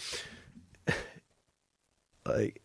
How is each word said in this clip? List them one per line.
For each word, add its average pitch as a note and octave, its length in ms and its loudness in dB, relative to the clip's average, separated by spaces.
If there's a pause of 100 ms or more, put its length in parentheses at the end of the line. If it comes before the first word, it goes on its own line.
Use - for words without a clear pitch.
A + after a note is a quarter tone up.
(880)
<sighs> - 60 4 (1300)
like, - 400 4